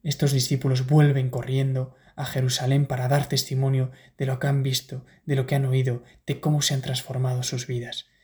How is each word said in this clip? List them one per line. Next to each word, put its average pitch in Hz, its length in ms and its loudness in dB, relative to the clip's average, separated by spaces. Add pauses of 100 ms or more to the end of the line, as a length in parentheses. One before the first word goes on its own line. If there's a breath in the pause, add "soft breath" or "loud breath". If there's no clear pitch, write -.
Estos 143 300 0
discípulos 131 540 0
vuelven 139 440 4
corriendo 131 640 -2 (220 loud breath)
a 135 100 -6
Jerusalén 131 580 0
para 127 240 -2
dar 139 180 2
testimonio 135 640 0 (280 loud breath)
de 135 80 -2
lo 127 120 -2
que 143 100 0
han 139 140 2
visto, 131 440 -4 (180 soft breath)
de 147 100 0
lo 131 120 0
que 143 80 0
han 139 100 2
oído, 127 380 2 (240 loud breath)
de - 140 -4
cómo 151 200 2
se 143 140 0
han 127 80 -2
transformado 127 600 -2
sus 127 240 -6
vidas. 120 400 -8 (180 soft breath)